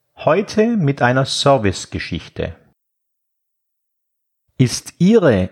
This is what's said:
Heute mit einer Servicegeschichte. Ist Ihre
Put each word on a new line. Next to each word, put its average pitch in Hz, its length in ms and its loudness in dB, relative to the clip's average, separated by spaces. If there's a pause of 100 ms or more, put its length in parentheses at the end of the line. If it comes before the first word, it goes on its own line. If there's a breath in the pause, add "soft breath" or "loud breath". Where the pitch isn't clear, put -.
(160)
Heute 214 640 -2
mit 143 240 -2
einer 131 240 2
Servicegeschichte. 92 1300 -4 (2000)
Ist - 420 -2
Ihre 165 520 4